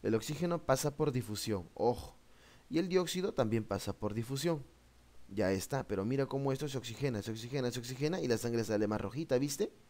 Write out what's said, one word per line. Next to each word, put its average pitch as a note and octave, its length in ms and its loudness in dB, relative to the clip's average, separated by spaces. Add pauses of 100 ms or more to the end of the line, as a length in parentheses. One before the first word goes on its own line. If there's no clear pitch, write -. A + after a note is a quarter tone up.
El G#2 120 2
oxígeno D#3 500 0
pasa C#3 320 2
por D3+ 140 2
difusión, G#2+ 640 -2
ojo, - 420 0 (520)
y D#3 100 2
el F3+ 100 2
dióxido F3+ 460 2
también A2+ 300 2
pasa G2 280 -2
por G#2 220 -4
difusión. C3+ 480 -2 (640)
Ya G2 220 2
está, G2 380 -2
pero F#2+ 160 0
mira C3+ 220 2
cómo C#3 260 0
esto C#3+ 160 -2
se C3 100 -4
oxigena, A#2 420 -2
se A2+ 120 -4
oxigena, A#2+ 400 -2
se B2 80 -6
oxigena, C3+ 400 -2
y D3 80 -2
la A2+ 100 4
sangre A#2 240 0
sale G#2+ 240 2
más G#2+ 140 0
rojita, B2 380 0
¿viste? C#3+ 340 0 (180)